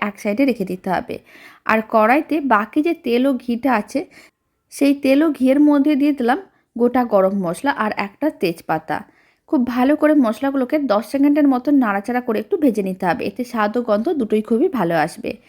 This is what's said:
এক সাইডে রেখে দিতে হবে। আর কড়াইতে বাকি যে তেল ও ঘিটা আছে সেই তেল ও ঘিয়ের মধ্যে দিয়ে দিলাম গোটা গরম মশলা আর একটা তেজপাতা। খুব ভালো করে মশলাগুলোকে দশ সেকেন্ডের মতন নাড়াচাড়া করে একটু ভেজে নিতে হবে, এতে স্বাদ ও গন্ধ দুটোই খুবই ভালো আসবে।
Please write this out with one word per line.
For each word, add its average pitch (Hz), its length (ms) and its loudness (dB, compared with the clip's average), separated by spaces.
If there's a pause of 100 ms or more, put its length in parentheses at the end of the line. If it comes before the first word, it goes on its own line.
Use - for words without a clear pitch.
এক 208 200 -6
সাইডে 208 240 -2
রেখে 220 200 0
দিতে 185 260 -8
হবে। - 260 -4 (480)
আর 220 140 2 (120)
কড়াইতে 254 460 2 (100)
বাকি 220 360 2
যে 339 100 0 (100)
তেল 240 240 0
ও 277 100 2
ঘিটা 233 380 -2
আছে 214 260 -2 (720)
সেই 277 280 2
তেল 269 220 2
ও 330 80 2
ঘিয়ের 262 300 2
মধ্যে 294 360 4
দিয়ে 285 160 2
দিলাম 262 260 0 (380)
গোটা 247 280 0
গরম 196 360 2
মশলা 185 380 -2
আর 214 180 -2
একটা 202 300 -6 (120)
তেজপাতা। 165 600 -4 (520)
খুব 285 160 2
ভালো 254 300 2
করে 302 200 2
মশলাগুলোকে 269 640 0
দশ 247 240 0
সেকেন্ডের 285 420 2
মতন 262 280 0
নাড়াচাড়া 240 480 0
করে 214 160 -2
একটু 220 160 -4
ভেজে 220 260 0
নিতে 190 240 -6
হবে, 165 180 0
এতে - 200 -6
স্বাদ 214 320 -2
ও 247 60 0
গন্ধ 220 320 -2
দুটোই 214 280 0
খুবই 240 260 0
ভালো 175 280 -2
আসবে। - 340 -4 (180)